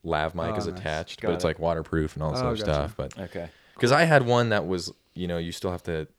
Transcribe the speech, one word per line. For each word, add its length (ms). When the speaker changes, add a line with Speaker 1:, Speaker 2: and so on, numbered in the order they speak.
Speaker 1:
lav 320
mic 160
Speaker 2:
Oh, 40
Speaker 1:
is 120
Speaker 2:
nice. 100
Speaker 1:
attached, 420
Speaker 3:
Got 80
Speaker 1:
but 60
it's, 100
Speaker 3:
it. 40
Speaker 1:
like, 100
waterproof 560
and 80
all 80
this 100
Speaker 2:
Oh, 60
Speaker 1:
other 120
Speaker 2:
gotcha. 140
Speaker 1:
stuff. 240
But 220
Speaker 3:
Okay. 300
Speaker 1:
'cause 100
I 140
had 200
one 260
that 180
was, 240
you 120
know, 120
you 120
still 220
have 120
to 220